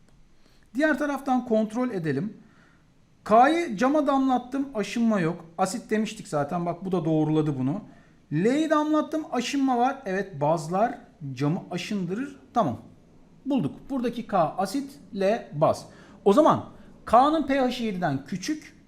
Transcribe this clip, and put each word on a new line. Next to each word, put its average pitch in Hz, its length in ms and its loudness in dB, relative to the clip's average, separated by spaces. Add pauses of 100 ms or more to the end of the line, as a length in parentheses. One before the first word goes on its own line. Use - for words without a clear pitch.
(760)
Diğer 302 220 2
taraftan 277 480 -2
kontrol 220 440 0
edelim. 160 480 -4 (840)
K'yı 269 540 4
cama 269 300 2
damlattım, 269 680 0
aşınma 220 440 0
yok. 170 260 -2 (120)
Asit 190 320 -2
demiştik 214 380 -4
zaten, 170 380 -2
bak 175 200 -6
bu 190 60 -4
da 175 140 0
doğruladı 156 540 2
bunu. 143 220 -2 (500)
L'yi 254 380 2
damlattım, 302 640 0
aşınma 262 460 0
var. 269 280 0
Evet, 190 360 -4
bazlar 165 560 0 (360)
camı 147 260 0 (120)
aşındırır. 196 680 -6 (140)
Tamam. 143 280 0 (640)
Bulduk. 247 300 -2 (140)
Buradaki 247 380 -4
K 170 300 2
asit, 226 340 -4 (240)
L 202 380 0
baz. 143 320 0 (400)
O 196 80 6
zaman 233 320 4 (400)
K'nın 285 420 4
P 269 140 2
H'i 247 220 -2
yediden 175 420 -4
küçük 302 500 -8 (120)